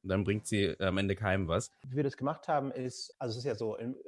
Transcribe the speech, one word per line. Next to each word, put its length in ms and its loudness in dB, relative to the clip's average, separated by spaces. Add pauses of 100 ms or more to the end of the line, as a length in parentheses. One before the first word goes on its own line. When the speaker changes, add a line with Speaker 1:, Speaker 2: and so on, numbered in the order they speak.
Speaker 1:
dann 200 2
bringt 240 0
sie 320 2
am 180 2
Ende 180 2
keinem 340 2
was. 220 0 (120)
Speaker 2:
Wie 140 -10
wir 60 0
das 140 -2
gemacht 300 -4
haben, 240 0
ist, 480 -8
also 140 -4
es 60 -6
ist 60 -8
ja 100 0
so, 220 -4
im, 180 -6 (120)